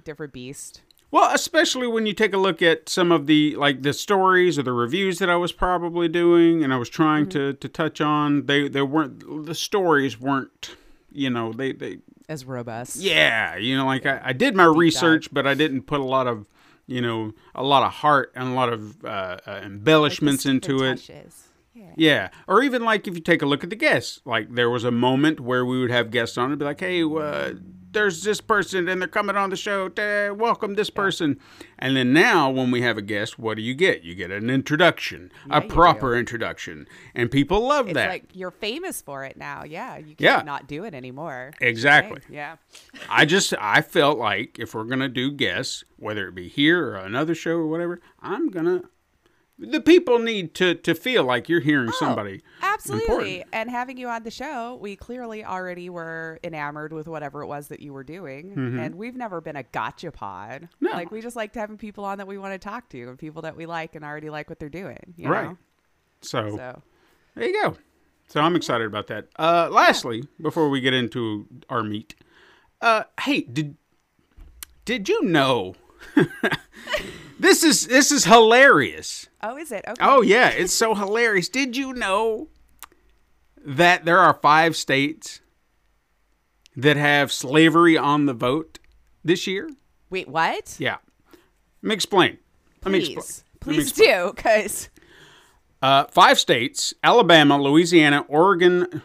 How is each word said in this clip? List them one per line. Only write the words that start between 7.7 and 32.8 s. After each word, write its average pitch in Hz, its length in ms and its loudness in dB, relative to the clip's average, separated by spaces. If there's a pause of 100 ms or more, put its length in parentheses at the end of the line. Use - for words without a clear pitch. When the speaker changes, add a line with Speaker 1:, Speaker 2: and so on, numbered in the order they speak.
Speaker 2:
on, 147 460 2
they, 143 240 2
they 139 140 0
weren't, 143 600 -4
the 160 100 -8
stories 143 640 0
weren't, 135 560 -6 (360)
you 139 200 -4
know, 117 200 -4
they, 127 220 -6
they 117 240 -12 (320)
Speaker 1:
As 131 160 -10
robust. 120 520 -10
Speaker 2:
Yeah, 139 600 2
you 120 180 -2
know, 135 120 0
like, 131 180 -4
I, 135 180 -2
I 131 100 -4
did 202 220 0
my 185 100 6
Speaker 1:
Deep 165 80 8
dive. 151 60 4
Speaker 2:
research, 160 540 2
but 135 140 -2
I 139 80 0
didn't 135 280 -2
put 147 160 -4
a 135 40 -4
lot 131 240 0
of, 110 180 -6 (420)
you 127 140 -6
know, 113 320 -4 (220)
a 127 80 -6
lot 135 200 4
of 98 80 0
heart 147 440 2
and 127 140 -6
a 127 40 -4
lot 127 180 0
of, 107 320 -12
uh, 95 420 -8
uh, 101 180 -12
embellishments 139 840 0
Speaker 1:
Like 131 180 0
the 139 100 -4
Speaker 2:
into 135 100 0
it. 127 140 -2 (100)
Speaker 1:
touches. - 380 -20 (280)
Yeah. 202 220 -20
Speaker 2:
Yeah, 139 340 2 (180)
or 202 140 2
even, 254 220 -2
like, 214 240 -2
if 156 80 -8
you 165 60 -12
take 165 200 2
a 151 40 -2
look 143 180 -2
at 170 60 -10
the 208 60 -8
guests, 226 500 -2
like, 113 280 -4
there 120 160 2
was 120 140 -2
a 123 80 0
moment 131 480 0
where 127 260 -2
we 127 140 -2
would 123 120 -2
have 117 200 0
guests 117 260 -2
on 127 140 0
and 147 80 -6
be 147 60 -4
like, 147 160 -6
"Hey, 180 220 -2
uh, 147 500 -4 (380)
there's 196 320 -2
this 208 180 -2
person 185 480 -2
and 185 100 -2
they're 185 80 -4
coming 202 300 -2
on 196 120 0
the 190 60 -6
show. 196 320 -4
Da-, 208 460 -4
welcome 208 420 -2
this 202 140 -2
Speaker 1:
Yeah. - 60 -14
Speaker 2:
person." 175 440 0 (380)
And 131 180 0
then 127 160 2
now 170 380 4
when 131 200 0
we 123 120 0